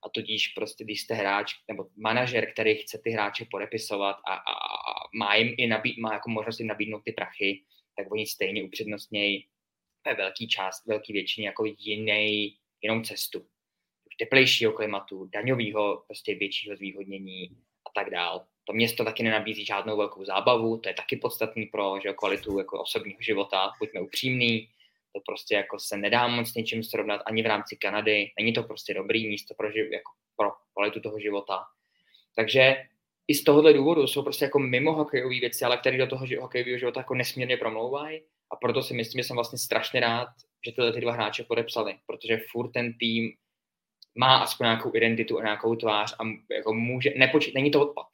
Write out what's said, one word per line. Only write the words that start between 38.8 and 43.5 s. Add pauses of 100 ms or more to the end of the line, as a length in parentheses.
si
myslím,
že
jsem
vlastně
strašně
rád, (380)
že
tyhle
ty
dva
hráče
podepsali, (100)
protože (120)
furt
ten
tým (840)